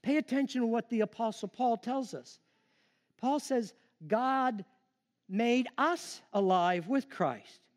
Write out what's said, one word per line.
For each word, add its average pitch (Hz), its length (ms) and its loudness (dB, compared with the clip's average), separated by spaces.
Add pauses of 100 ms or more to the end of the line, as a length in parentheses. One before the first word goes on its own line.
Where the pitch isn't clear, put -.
Pay 285 160 2
attention 262 420 -2
to 240 60 2
what 233 240 -2
the 226 100 0
Apostle 214 480 -4
Paul 233 300 0
tells 254 340 -4
us. - 260 -14 (760)
Paul 277 240 0
says, 240 320 -4 (340)
"God 254 560 0 (640)
made 240 420 2 (100)
us 330 420 0 (140)
alive 180 520 2
with 269 220 0
Christ. - 540 -4 (140)